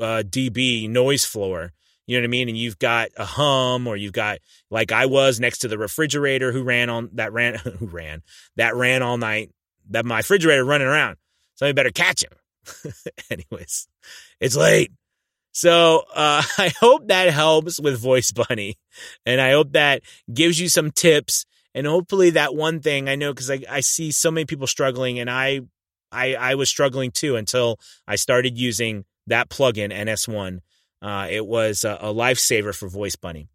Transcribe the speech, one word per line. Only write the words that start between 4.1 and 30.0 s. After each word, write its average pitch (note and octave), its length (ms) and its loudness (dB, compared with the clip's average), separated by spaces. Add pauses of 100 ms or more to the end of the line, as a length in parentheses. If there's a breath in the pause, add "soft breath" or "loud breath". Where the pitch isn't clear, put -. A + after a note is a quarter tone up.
got, G#2+ 240 -4 (320 soft breath)
like A2 220 -2
I A#2+ 120 4
was, C3+ 340 4
next B2 200 -2
to B2 100 -4
the G#2+ 80 -4
refrigerator C3+ 760 -2
who C3 100 -4
ran A#2+ 260 0
on, A#2 240 -6
that A2 220 -6
ran, A#2+ 200 0
<laughs> G2 240 -10
who A#2 80 -8
ran, D#2+ 360 -12 (340 soft breath)
that A2+ 180 0
ran B2+ 280 2
all A#2+ 160 -2
night, A2 320 -4 (400)
that A2+ 160 -2
my A#2 100 -4
refrigerator D3+ 480 4
running C#3 220 0
around. C3+ 320 0 (360)
Somebody C#3+ 200 -2
better C3 160 2
catch F3 340 0
him. - 680 -20 (180)
<laughs> - 200 -16
Anyways, - 580 -10 (520 loud breath)
it's C3 160 0
late. D#3 340 4 (640)
So, E3+ 520 6 (100)
uh, D3+ 360 2
<laughs> - 80 -6
I F3+ 220 2
hope A#3 280 6
that F#3 220 4
helps D#3 480 2
with C#3 200 0
Voice B2+ 340 2
Bunny, G#2+ 460 -4 (480 loud breath)
and B2 120 2
I C3 140 4
hope D3 200 4
that D3 280 2 (320 loud breath)
gives D#3+ 260 2
you F3 120 -2
some D#3 200 2
tips, - 540 2 (300)
and C3+ 120 -4
hopefully F3+ 440 4
that D3 240 2
one D#3 260 -2
thing C3+ 300 -2
I C#3 60 0
know, C#3+ 180 -4
'cause C3 160 -8
I, C3+ 180 -2
I C#3 120 -4
see D#3 320 -2
so - 180 0
many D#3+ 160 -2
people C3+ 200 -6
struggling, B2+ 520 -2
and A#2+ 100 -6
I, C3 320 0 (500)
I, B2+ 260 -2
I B2+ 180 -2
was C#3 160 0
struggling C3 400 0
too C#3 260 -2
until A#2 420 -2 (280 soft breath)
I G#2 100 -2
started B2 400 2
using A2+ 480 -4 (220)
that A#2 240 0
plugin, G#2+ 420 0
N G2+ 160 -6